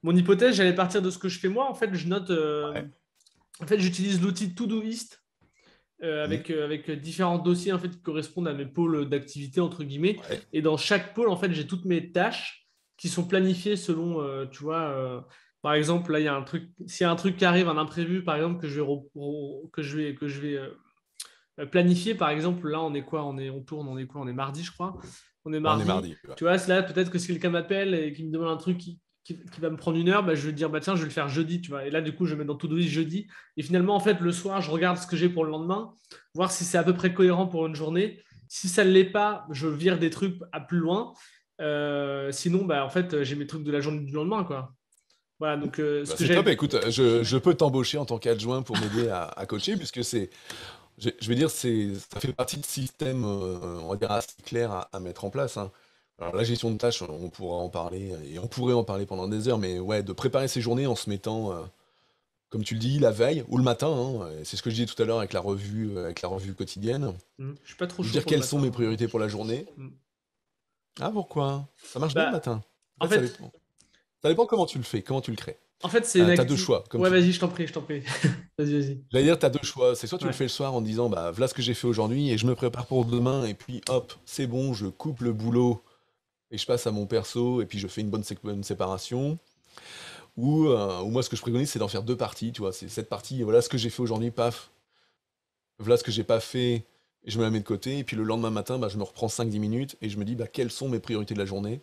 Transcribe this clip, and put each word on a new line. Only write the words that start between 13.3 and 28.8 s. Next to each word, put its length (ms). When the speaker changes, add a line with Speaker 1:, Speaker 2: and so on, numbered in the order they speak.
Speaker 1:
selon, 440
euh, 240
tu 180
vois, 280
euh, 300
par 100
exemple, 400
là, 80
il 40
y 40
a 60
un 80
truc, 280
s'il 180
y 40
a 20
un 60
truc 220
qui 80
arrive, 240
un 80
imprévu, 440
par 140
exemple, 240
que 80
je 120
vais 60
re-, 300
re-, 540
que 120
je 140
vais, 180
que 140
je 140
vais, 140
euh, 120
euh, 60
planifier, 500
par 140
exemple, 400
là, 140
on 100
est 100
quoi ? 220
On 140
est, 100
on 140
tourne, 260
on 80
est 100
quoi ? 140
On 80
est 60
mardi, 280
je 100
crois. 260
On 60
est 40
Speaker 2:
On 20
est 20
Speaker 1:
mardi. 240
Speaker 2:
mardi, 320
ouais. 80
Speaker 1:
Tu 80
vois, 140
c'est 100
là, 140
peut-être 260
que 100
si 100
quelqu'un 220
m'appelle 440
et 180
qu'il 140
me 60
demande 200
un 40
truc 220
qui, 220